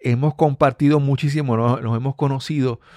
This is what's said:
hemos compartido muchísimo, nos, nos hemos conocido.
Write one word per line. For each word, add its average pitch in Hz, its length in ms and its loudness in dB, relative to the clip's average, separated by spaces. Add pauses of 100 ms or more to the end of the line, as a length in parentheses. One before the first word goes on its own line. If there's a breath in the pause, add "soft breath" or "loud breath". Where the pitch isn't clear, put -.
hemos 131 340 0
compartido 147 640 2
muchísimo, 139 580 0
nos, 120 240 0
nos 113 160 -2
hemos 135 200 -4
conocido. 135 640 -2 (160 loud breath)